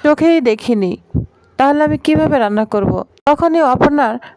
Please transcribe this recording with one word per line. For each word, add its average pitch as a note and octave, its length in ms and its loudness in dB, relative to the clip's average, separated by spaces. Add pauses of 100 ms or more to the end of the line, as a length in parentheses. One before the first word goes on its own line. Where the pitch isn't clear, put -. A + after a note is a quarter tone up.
চোখেই D#4+ 380 2
দেখিনি, A3 560 -2 (600)
তাহলে C#4+ 280 2
আমি D4+ 140 -2
কিভাবে D4+ 400 0
রান্না G#3 260 -2
করব?" G3 400 -4 (220)
তখনই D#4+ 340 0
অপর্ণার C4+ 580 0 (180)